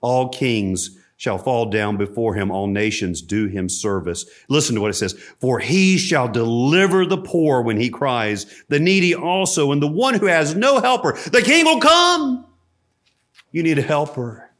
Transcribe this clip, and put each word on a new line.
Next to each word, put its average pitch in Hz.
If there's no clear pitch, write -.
All 127
kings 104
shall 101
fall 117
down 104
before 101
him. 98
All 98
nations 101
do 107
him 95
service." 90
Listen 139
to 107
what 104
it 98
says. 95
"For 127
he 185
shall 143
deliver 139
the 185
poor 156
when 110
he 123
cries, 113
the 147
needy 180
also, 165
and 143
the 147
one 226
who 202
has 160
no 247
helper. 247
The 247
king 294
will 311
come." 320
You 165
need 160
a 139
helper. 143